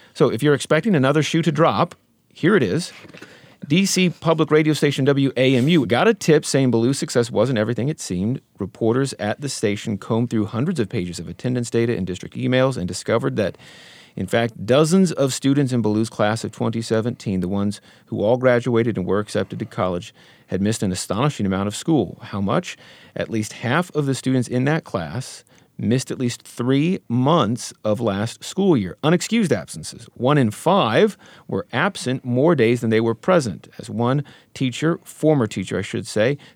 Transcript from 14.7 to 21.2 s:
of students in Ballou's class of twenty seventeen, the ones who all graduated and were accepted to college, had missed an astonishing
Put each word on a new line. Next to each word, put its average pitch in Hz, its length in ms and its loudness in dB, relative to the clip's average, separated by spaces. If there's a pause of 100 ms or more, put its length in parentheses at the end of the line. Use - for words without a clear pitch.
of 135 220 0
students 139 400 0
in 120 80 0
Ballou's 107 280 0
class 110 360 0
of - 80 -8
twenty 117 280 -4
seventeen, 110 600 -2
the 90 80 -4
ones 101 320 -2 (240)
who 107 180 -6
all 117 140 4
graduated 120 600 2
and 92 80 -4
were 95 140 0
accepted 101 400 -4
to 110 60 -8
college, 92 480 -4 (340)
had 95 140 -2
missed 107 200 0
an 95 120 -2
astonishing 107 520 -4